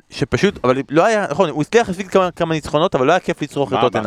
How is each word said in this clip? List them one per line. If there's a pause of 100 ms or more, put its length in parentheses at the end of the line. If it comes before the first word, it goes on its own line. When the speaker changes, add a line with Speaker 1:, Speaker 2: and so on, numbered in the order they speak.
(100)
Speaker 1:
שפשוט,
אבל
לא
היה,
נכון,
הוא
הצליח
להשיג
כמה,
כמה
ניצחונות,
אבל
לא
היה
כיף
לצרוך
את
Speaker 2:
מה,
Speaker 1:
טוטנהאם.